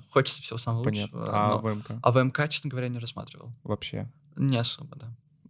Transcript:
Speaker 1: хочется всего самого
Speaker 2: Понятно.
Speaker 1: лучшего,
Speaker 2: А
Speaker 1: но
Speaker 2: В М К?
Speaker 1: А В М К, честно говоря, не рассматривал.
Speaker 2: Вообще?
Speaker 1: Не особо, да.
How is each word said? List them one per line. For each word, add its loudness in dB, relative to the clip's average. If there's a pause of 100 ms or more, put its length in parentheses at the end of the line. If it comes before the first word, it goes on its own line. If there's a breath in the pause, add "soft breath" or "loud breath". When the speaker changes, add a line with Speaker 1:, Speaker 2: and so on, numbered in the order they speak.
(100)
Speaker 1:
хочется 4
всего -8
самого -2
Speaker 2:
Понятно. 0
Speaker 1:
лучшего, -2
Speaker 2:
А 6
Speaker 1:
но 2
Speaker 2:
В -4
М -2
К? -10
Speaker 1:
А 6
В 4
М 6
К, 0
честно -4
говоря, -4
не -6
рассматривал. -12 (120)
Speaker 2:
Вообще? -4 (260)
Speaker 1:
Не 2
особо, -4
да. -12 (340)